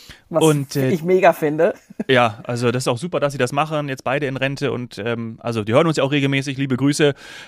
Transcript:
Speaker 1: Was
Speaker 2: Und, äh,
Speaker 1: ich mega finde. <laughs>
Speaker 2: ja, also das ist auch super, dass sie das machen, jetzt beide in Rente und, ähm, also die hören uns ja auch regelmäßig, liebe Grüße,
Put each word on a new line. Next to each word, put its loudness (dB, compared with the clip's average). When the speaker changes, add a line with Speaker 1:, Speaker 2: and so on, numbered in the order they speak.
Speaker 1:
Was 0
Speaker 2:
Und, 2
äh, 0
Speaker 1:
ich 0
mega 6
finde. 0
<laughs> -10
Speaker 2:
ja, 4
also -2
das -2
ist -2
auch 0
super, -4
dass 0
sie -10
das 0
machen, -2
jetzt -8
beide -2
in -6
Rente -4
und, -8
ähm, -6
also -4
die -4
hören 6
uns 0
ja 2
auch 0
regelmäßig, -2
liebe -2
Grüße, 2